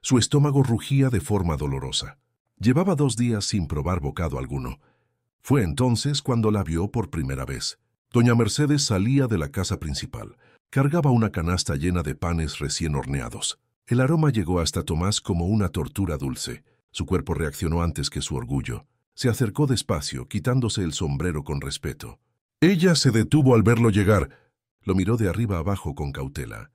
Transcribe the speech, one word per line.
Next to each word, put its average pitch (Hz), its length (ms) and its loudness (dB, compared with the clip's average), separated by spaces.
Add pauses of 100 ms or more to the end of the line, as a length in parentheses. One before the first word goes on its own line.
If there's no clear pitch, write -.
Su 131 160 2
estómago 143 460 4
rugía 131 460 2
de 110 100 2
forma 85 380 0
dolorosa. 67 640 -6 (400)
Llevaba 170 360 2
dos 131 220 0
días 117 280 0
sin 90 220 -2
probar 80 320 -2
bocado 71 400 -4
alguno. 64 400 -8 (640)
Fue 131 220 2
entonces 123 580 0
cuando 117 300 0
la 101 120 0
vio 82 280 -2
por 110 180 -4
primera 67 360 -6
vez. 64 340 -8 (320)
Doña 120 240 6
Mercedes 143 480 2
salía 120 440 2
de 107 100 0
la 73 120 -2
casa 92 300 -4
principal. 69 580 -8 (320)
Cargaba 143 420 2
una 110 200 4
canasta 85 440 -2
llena 87 280 0
de 73 120 -4
panes 82 440 -2
recién 73 360 -4
horneados. 64 640 -6 (260)
El 123 160 2
aroma 156 300 2
llegó 90 280 0
hasta 82 240 -2
Tomás 87 380 -2
como 85 240 -2
una 101 240 2
tortura 82 480 -4
dulce. 65 460 -8 (280)
Su - 140 -6
cuerpo 85 280 -2
reaccionó 80 500 -2
antes 78 260 -4
que - 120 -6
su - 140 -6
orgullo. 69 500 -6 (280)
Se - 160 0
acercó 117 380 0
despacio, 82 600 -4
quitándose 117 560 -2
el 80 100 -2
sombrero 73 500 -4
con 71 180 -6
respeto. - 580 -10 (400)
Ella 175 360 4
se 135 160 4
detuvo 123 440 6
al 110 80 6
verlo 117 260 6
llegar. 98 400 4 (540)
Lo 95 120 0
miró 95 220 2
de 107 120 0
arriba 101 280 -2
abajo 82 380 -4
con 71 160 -6
cautela. 67 640 -10